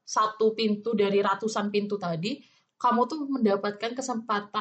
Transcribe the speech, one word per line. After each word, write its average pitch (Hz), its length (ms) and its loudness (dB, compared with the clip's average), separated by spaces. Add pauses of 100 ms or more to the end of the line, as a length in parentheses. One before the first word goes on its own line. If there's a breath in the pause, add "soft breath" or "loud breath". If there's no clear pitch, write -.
satu 214 520 2
pintu 220 380 0
dari 202 260 4
ratusan 202 500 0
pintu 202 280 -2
tadi, 180 440 -4 (360 loud breath)
kamu 233 280 2
tuh 311 220 -2
mendapatkan 208 680 0
kesempatan, 226 560 -4 (120)